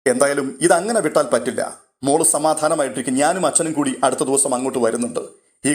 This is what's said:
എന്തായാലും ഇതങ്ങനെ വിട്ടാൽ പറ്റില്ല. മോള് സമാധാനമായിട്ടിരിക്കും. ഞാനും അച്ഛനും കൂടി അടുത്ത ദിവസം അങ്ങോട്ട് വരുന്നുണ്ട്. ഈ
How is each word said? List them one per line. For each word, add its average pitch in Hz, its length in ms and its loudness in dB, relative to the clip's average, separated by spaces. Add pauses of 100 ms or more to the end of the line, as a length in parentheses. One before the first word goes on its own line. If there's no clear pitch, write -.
എന്തായാലും 139 540 2
ഇതങ്ങനെ 185 400 2
വിട്ടാൽ 151 320 2
പറ്റില്ല. 117 460 -2 (260)
മോള് 147 200 2
സമാധാനമായിട്ടിരിക്കും. 151 880 0
ഞാനും 160 320 2
അച്ഛനും 160 260 -2
കൂടി 143 220 -2 (100)
അടുത്ത 135 200 0
ദിവസം 135 300 0
അങ്ങോട്ട് 123 240 -4
വരുന്നുണ്ട്. 120 420 -2 (440)
ഈ 143 100 0